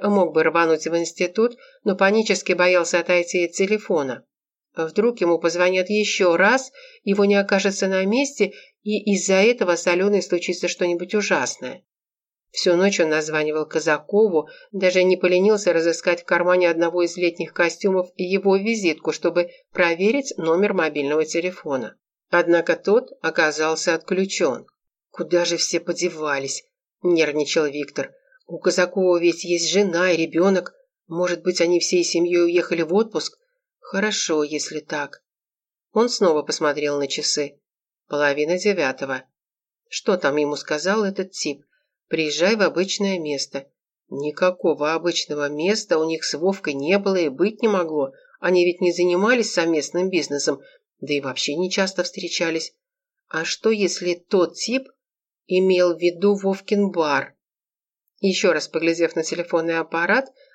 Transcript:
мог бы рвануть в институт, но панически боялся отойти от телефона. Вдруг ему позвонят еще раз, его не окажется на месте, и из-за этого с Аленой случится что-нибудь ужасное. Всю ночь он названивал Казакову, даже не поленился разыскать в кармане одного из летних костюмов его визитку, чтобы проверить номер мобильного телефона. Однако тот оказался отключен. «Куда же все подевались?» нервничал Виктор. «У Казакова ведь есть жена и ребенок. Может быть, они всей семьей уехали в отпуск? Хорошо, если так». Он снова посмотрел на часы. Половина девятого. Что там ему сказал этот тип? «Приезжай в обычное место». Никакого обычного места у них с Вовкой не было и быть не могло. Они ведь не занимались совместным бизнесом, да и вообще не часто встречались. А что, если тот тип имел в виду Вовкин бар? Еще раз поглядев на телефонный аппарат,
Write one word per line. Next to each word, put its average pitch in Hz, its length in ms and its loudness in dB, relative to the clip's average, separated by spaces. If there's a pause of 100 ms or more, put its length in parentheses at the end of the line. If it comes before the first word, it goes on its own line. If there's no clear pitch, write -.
мог 190 260 2
бы 156 100 4
рвануть 160 440 2
в 165 100 0
институт, 180 600 -2 (260)
но 196 120 0
панически 196 580 2
боялся 180 460 2
отойти 175 460 0
от 170 60 -6
телефона. 185 720 -2 (500)
Вдруг 208 460 -2
ему 170 180 4
позвонят 180 500 0
еще 202 480 2
раз, 226 340 2 (320)
его 202 220 2
не 202 100 4
окажется 196 520 0
на 190 180 0
месте, 220 480 -2 (300)
и 208 300 -2
из-за 190 220 0
этого 196 400 4
с 170 120 -6
Аленой 185 340 2
случится 175 460 -2
что-нибудь 175 460 -4
ужасное. 151 680 -2 (680)
Всю - 240 2
ночь 196 240 2
он 160 100 2
названивал 151 580 -2
Казакову, 160 800 0 (240)
даже 185 320 2
не 185 140 4
поленился 190 540 2
разыскать 170 500 0
в - 40 -20
кармане 175 440 2
одного 170 340 0
из 170 120 -4
летних 170 380 -4
костюмов 185 640 0
его 190 420 0
визитку, 196 540 -2
чтобы 175 400 -2 (200)
проверить 190 640 0
номер 175 360 2
мобильного 151 520 0
телефона. 156 720 -6 (360)
Однако 170 440 2
тот 220 340 0 (120)
оказался 156 720 0
отключен. 180 720 -2 (460)
«Куда 170 340 0
же 170 120 -2
все 165 220 -4
подевались?» 151 840 -4 (380)
нервничал 151 640 2
Виктор. 143 460 -6 (360)
«У 175 120 -12
Казакова 180 600 2
ведь 170 240 0
есть 170 260 -2
жена 180 420 2
и 165 60 4
ребенок. 170 560 0 (340)
Может 170 360 -4
быть, 180 180 0
они 175 180 4
всей 175 240 0
семьей 175 420 2
уехали 170 360 0
в 160 120 -2
отпуск? 208 440 -2 (420)
Хорошо, 196 640 -2
если 151 360 -6
так». 147 440 -10 (680)
Он 233 180 2
снова 160 340 2
посмотрел 147 560 -2
на 139 80 -2
часы. 147 520 -4 (480)
Половина 147 500 0
девятого. 139 640 -2 (640)
Что - 300 -2
там 147 200 0
ему 147 180 0
сказал 170 480 -2
этот 190 280 -4
тип? - 320 -8 (460)
«Приезжай 160 460 0
в 214 80 2
обычное 190 560 -2
место». 143 480 -8 (420)
Никакого 151 840 -2
обычного 160 560 -4
места 170 500 -2
у 160 60 0
них 160 180 -4
с - 120 -6
Вовкой 170 380 -2
не 147 240 0
было 196 200 0
и 165 120 0
быть 190 320 -2
не 233 60 2
могло. 156 440 -2 (280)
Они 180 260 2
ведь 175 160 -2
не 180 100 2
занимались 185 600 2
совместным 165 560 0
бизнесом, 147 520 -2 (380)
да 139 140 -6
и 143 80 -2
вообще 135 340 -6
не 180 140 -2
часто 190 320 -2
встречались. 170 720 -6 (540)
А 160 180 -6
что, - 240 -2
если 185 460 0
тот 175 400 0
тип 262 320 -4 (580)
имел 180 500 2
в 165 40 -10
виду 175 360 2
Вовкин 196 540 -2
бар? 147 460 -2 (840)
Еще 190 340 2
раз 151 140 -2
поглядев 165 480 0
на 170 60 0
телефонный 165 560 -2
аппарат, 175 560 -2 (220)